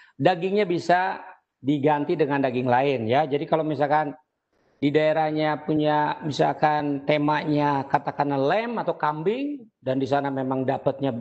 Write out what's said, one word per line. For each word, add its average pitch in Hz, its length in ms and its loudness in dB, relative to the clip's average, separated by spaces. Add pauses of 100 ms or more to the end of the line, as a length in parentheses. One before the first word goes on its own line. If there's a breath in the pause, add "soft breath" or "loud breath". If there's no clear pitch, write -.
(180 loud breath)
dagingnya 185 480 2
bisa 180 560 0 (400)
diganti 147 560 2
dengan 139 240 0
daging 127 240 0
lain, 127 400 2
ya. 131 160 4
Jadi, 143 240 -2
kalau 160 160 0
misalkan 147 560 0 (640)
di 147 80 2
daerahnya 156 720 0
punya, 151 640 0
misalkan 147 800 0
temanya 147 800 0
katakanlah 143 480 0 (160)
lem 226 320 -2
atau 165 160 -4
kambing, 220 640 -2 (160)
dan 131 240 -2
di 127 80 -2
sana 139 160 0
memang 131 400 -4
dapatnya 135 540 -2